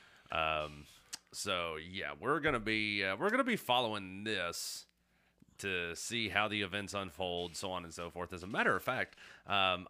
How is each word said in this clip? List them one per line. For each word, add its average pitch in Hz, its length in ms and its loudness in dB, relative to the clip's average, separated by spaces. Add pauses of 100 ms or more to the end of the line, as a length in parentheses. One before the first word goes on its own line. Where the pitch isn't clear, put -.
(320)
Um, 76 540 0 (460)
so, 87 440 -2
yeah, 80 440 -6
we're 139 200 0
gonna 143 200 2
be, 107 440 2
uh, 95 140 2
we're 180 120 0
gonna 247 140 4
be 233 120 2
following 104 680 2
this 92 640 -2 (720)
to 90 360 0
see 113 340 -2
how 104 180 4
the 104 160 0
events 98 320 -2
unfold, 87 600 -2
so 95 160 -4
on 90 120 -2
and 82 100 -12
so 85 160 -6
forth. 87 240 -6
As 85 80 -8
a 92 60 -8
matter 165 280 2
of 90 60 0
fact, 120 340 -2 (300)
um, 92 440 4